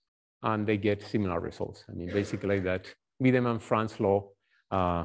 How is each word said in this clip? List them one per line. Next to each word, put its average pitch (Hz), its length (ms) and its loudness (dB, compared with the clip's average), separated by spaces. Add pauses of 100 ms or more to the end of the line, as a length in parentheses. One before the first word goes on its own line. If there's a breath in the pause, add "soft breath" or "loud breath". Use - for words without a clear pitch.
(420)
and 110 240 0
they 107 100 2
get 101 260 0
similar 92 380 -2
results. - 480 -8
I - 40 -14
mean, 90 200 -8
basically 101 480 0
that 92 260 -2 (340)
Wiedemann-Franz 123 800 2
law, 101 280 2 (420)
uh, 87 340 2